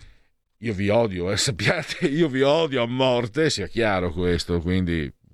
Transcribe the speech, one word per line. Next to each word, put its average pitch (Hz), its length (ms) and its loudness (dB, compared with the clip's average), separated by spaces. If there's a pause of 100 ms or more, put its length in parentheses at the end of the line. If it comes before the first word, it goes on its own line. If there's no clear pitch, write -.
(580)
Io 113 140 -4
vi 98 180 0
odio, 98 420 2
eh, 110 60 -2
<laughs> - 0 -
sappiate, 147 680 -2
io 156 220 2
vi 131 140 0
odio 139 420 2
a - 20 -4
morte, 127 640 0
sia 92 160 -4
chiaro 95 460 0
questo, 87 480 0
quindi 85 520 -2 (220)